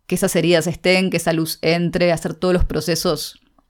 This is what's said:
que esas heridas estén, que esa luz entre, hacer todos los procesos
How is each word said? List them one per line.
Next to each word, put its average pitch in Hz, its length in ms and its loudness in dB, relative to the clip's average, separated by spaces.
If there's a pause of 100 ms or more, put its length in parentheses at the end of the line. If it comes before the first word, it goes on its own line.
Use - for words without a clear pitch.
que 180 80 -2
esas 185 200 -2
heridas 170 320 2
estén, 185 420 2
que 165 80 -2
esa 165 160 0
luz 160 280 -4
entre, 170 500 0
hacer 160 220 -4
todos 185 200 0
los 175 120 4
procesos 160 720 -4 (300)